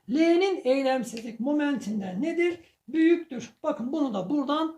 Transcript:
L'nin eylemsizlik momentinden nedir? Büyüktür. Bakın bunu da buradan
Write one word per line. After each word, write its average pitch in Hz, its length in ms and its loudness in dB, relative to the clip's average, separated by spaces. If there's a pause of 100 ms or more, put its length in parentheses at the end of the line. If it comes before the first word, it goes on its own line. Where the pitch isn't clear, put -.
L'nin 339 560 4
eylemsizlik 254 760 0
momentinden 220 800 -2
nedir? 339 380 0 (280)
Büyüktür. 320 640 2 (120)
Bakın 269 300 -2
bunu 285 220 0
da 185 160 -4
buradan 294 480 0